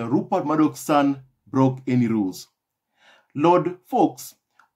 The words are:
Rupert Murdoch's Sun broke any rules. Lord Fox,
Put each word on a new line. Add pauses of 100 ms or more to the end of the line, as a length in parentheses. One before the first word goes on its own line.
(100)
Rupert
Murdoch's
Sun (240)
broke
any
rules. (840)
Lord
Fox, (420)